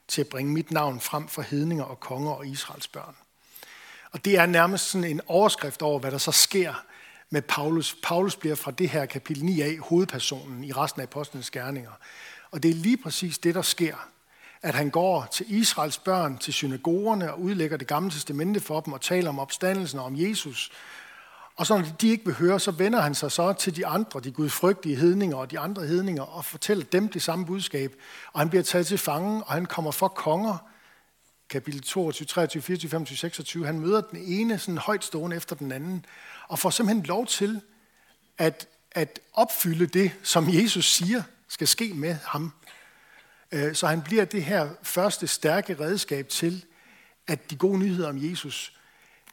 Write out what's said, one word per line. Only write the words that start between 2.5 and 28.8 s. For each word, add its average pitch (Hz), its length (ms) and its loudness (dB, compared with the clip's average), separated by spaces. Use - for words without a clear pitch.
børn. - 280 -14
Og - 140 -6
det 202 120 8
er 170 80 10
nærmest 175 440 4
sådan 170 220 -2
en 151 160 -2
overskrift 175 540 4
over, 147 180 2
hvad 131 120 -4
der 139 60 -4
så 147 140 0
sker 165 540 4
med 147 120 0
Paulus. 156 640 0
Paulus 180 320 2
bliver 151 200 -2
fra - 160 -6
det 170 180 0
her 143 160 0
kapitel 143 400 -6
ni 175 160 2
af 156 160 0
hovedpersonen 139 840 0
i 139 80 -8
resten 139 300 -2
af 127 40 -6
apostlenes 139 460 -10
gerninger. 127 400 -8
Og 151 120 -2
det 165 80 8
er 165 40 4
lige 214 220 4
præcis 170 400 -4
det, 165 180 2
der 185 60 0
sker. - 460 0
At 151 140 0
han 143 140 2
går 175 420 4
til - 180 -4
Israels 196 480 2
børn, 170 400 0
til 139 160 -6
synagogerne 170 800 0
og 175 80 -8
udlægger 165 360 0
det 135 100 -8
gamle 160 240 0
testamente 151 480 -2
for 156 200 -4
dem 151 140 -6
og 131 80 -10
taler 180 280 0
om 139 100 -6
opstandelsen 175 600 -2
og 127 60 -6
om 135 100 -8
Jesus. 160 560 -2
Og 175 120 -2
så 214 100 4
når 170 80 2
de 220 60 6
ikke 220 180 2
vil 160 80 0
høre, 175 260 4
så 190 120 -2
vender 196 300 2
han 147 140 2
sig 143 160 -2
så 180 220 2
til 180 220 -2
de 185 100 -4
andre, 170 340 -2
de 127 120 -8
gudfrygtige 156 640 2
hedninger 175 420 4
og 131 140 -6
de 160 80 -6
andre 190 220 -4
hedninger, 170 420 0
og - 220 -10
fortæller 175 400 0
dem 196 240 2
det 170 120 -6
samme 170 240 -2
budskab. 151 500 -4
Og 147 60 -2
han 156 100 2
bliver 180 140 4
taget 175 240 2